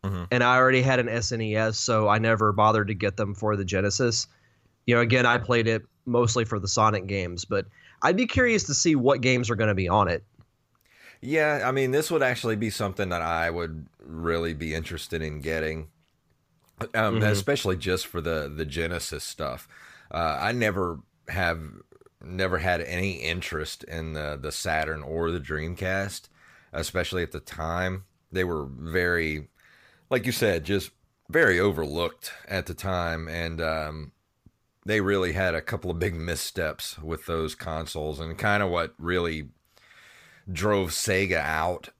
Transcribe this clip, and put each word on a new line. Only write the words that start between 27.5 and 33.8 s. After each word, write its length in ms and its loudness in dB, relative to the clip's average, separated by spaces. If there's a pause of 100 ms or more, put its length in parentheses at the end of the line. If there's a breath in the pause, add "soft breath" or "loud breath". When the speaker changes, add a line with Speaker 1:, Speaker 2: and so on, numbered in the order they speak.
Speaker 1:
They 140 0
were 200 -2
very, 840 -2 (600 soft breath)
like 160 2
you 60 0
said, 320 2
just 260 -2 (400)
very 300 6
overlooked 720 0 (160)
at 180 -2
the 80 -8
time, 540 -4
and, 340 -4
um, 500 -4 (760)